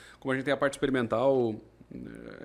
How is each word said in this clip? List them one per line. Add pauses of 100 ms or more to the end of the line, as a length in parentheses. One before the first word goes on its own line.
(200)
como
a
gente
tem
a
parte
experimental, (880)